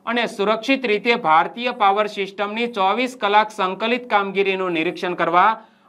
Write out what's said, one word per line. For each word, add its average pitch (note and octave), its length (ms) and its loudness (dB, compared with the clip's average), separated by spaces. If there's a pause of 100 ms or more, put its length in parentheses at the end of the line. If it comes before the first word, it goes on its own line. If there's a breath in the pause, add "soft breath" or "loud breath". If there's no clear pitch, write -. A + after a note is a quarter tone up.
અને A#3 220 -2
સુરક્ષિત A3 580 -2
રીતે G#3 300 2
ભારતીય F3+ 560 2
પાવર G#3 360 2
સિસ્ટમની G#3 600 -6
ચોવીસ A#3 540 -2
કલાક G#3+ 300 4
સંકલિત A3 580 -4
કામગીરીનું F#3+ 640 0
નિરીક્ષણ E3+ 420 -4
કરવા F3 380 4 (380 loud breath)